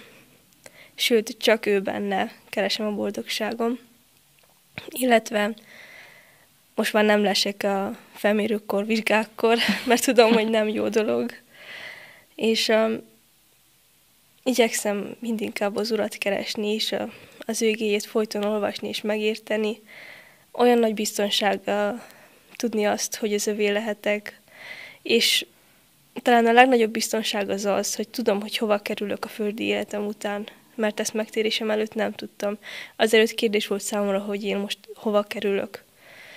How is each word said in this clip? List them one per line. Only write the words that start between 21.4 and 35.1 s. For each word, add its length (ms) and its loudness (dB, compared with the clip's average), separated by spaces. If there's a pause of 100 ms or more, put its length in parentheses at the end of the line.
ö, 240 0 (640)
tudni 300 0
azt, 300 -2
hogy 180 -2
az 140 0
övé 220 0
lehetek, 720 -2 (600)
és 440 2 (760)
talán 240 6
a 60 6
legnagyobb 400 6
biztonság 580 -4
az 160 -2
az, 300 -2
hogy 120 -6
tudom, 340 0
hogy 160 -6
hova 200 2
kerülök 480 -6
a 20 -12
földi 360 -4
életem 420 -2
után, 420 -6 (280)
mert 240 -2
ezt 140 -4
megtérésem 560 -2
előtt 240 -2
nem 180 -2
tudtam. 460 -6 (380)
Azelőtt 380 4
kérdés 340 0
volt 140 -2
számomra, 380 -2
hogy 240 -6
én 140 -2
most 220 -6 (160)
hova 280 0